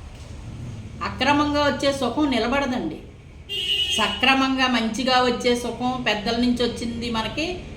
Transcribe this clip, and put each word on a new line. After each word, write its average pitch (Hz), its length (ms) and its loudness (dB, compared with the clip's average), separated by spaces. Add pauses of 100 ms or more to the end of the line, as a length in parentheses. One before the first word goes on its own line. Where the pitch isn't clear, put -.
(1040)
అక్రమంగా 294 580 4
వచ్చే 277 300 2
సుఖం 269 380 0
నిలబడదండి. 240 680 0 (1000)
సక్రమంగా 262 680 2
మంచిగా 254 560 2
వచ్చే 240 340 2
సుఖం 247 500 -4
పెద్దల 214 300 0
నుంచి 247 280 2
వచ్చింది 233 460 -4
మనకి, 294 480 -2 (180)